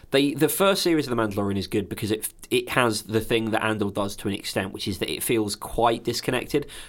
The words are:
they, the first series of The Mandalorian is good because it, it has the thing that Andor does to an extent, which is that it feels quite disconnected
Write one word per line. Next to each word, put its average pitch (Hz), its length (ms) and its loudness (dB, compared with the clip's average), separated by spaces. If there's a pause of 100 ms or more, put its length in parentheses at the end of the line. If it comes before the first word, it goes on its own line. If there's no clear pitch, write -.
(100)
they, 143 240 4
the 143 140 4
first 196 340 2
series 160 240 2
of 123 100 -2
The 117 60 2
Mandalorian 101 340 0
is 95 120 -2
good 101 200 -2
because 101 220 -4
it, - 180 -2 (220)
it 123 200 2
has 117 320 2
the 110 180 0
thing 110 320 0
that 110 120 0
Andor 104 260 0
does 101 260 -4
to - 120 -10
an 98 60 0
extent, 98 380 -4
which - 160 -6
is 98 100 -4
that - 100 -4
it - 140 -4
feels 107 320 0
quite - 480 0
disconnected - 640 -2 (220)